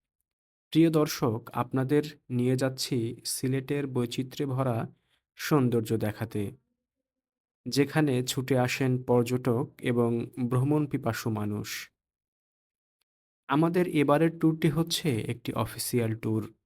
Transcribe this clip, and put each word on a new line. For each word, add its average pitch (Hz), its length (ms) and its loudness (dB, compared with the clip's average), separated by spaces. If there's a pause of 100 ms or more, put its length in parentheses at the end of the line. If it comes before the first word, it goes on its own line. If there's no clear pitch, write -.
(720)
প্রিয় 165 200 6
দর্শক, 143 640 0
আপনাদের 135 500 0 (280)
নিয়ে 127 260 2
যাচ্ছি 127 680 -2
সিলেটের 135 640 -2
বৈচিত্র্যে 131 600 -4
ভরা 127 420 0 (480)
সৌন্দর্য 117 600 2
দেখাতে, 104 560 -4 (1160)
যেখানে 139 540 2
ছুটে 131 360 0
আসেন 127 440 0
পর্যটক 123 760 0
এবং 120 480 0 (220)
ভ্রমণ 139 380 2
পিপাসু 123 440 -4
মানুষ। 104 600 -6 (1600)
আমাদের 170 400 2
এবারের 156 500 2
ট্যুরটি 160 300 2
হচ্ছে 156 520 0
একটি - 320 -6
অফিসিয়াল 113 640 -2
ট্যুর। 110 380 -4 (120)